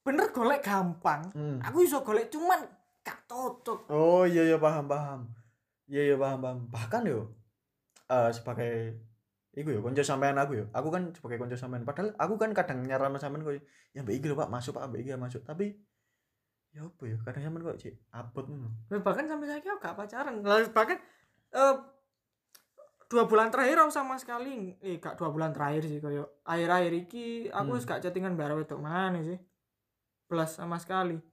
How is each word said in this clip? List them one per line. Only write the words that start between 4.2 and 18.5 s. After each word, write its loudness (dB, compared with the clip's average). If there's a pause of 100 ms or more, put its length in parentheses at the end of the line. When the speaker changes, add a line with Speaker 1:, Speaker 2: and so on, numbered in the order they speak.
Speaker 2:
iya, 6
iya, 6
paham, 2
paham. -4 (580)
Iya, 0
iya, 6
paham, 0
paham. -6 (100)
Bahkan -2
yo, -2 (680)
eh, 4
sebagai -4 (580)
iku -6
yo, 0
konco 0
sampean 4
aku 2
yo. -2
Aku -2
kan -2
sebagai -8
konco -4
sampean. -8
Padahal -4
aku 2
kan 2
kadang 0
nyarano 0
sampean -6
koyo, -4 (320)
"Ya -10
mbak -4
iki -2
lho, 0
Pak, 0
masuk, -6
Pak, -8
mbak -8
iki -8
masuk." -8
Tapi -4 (1000)
ya -18
apa -16
ya, -6
kadang -8
sampean -8
kok -6
cek -14 (180)
abot -12
ngono. -10 (180)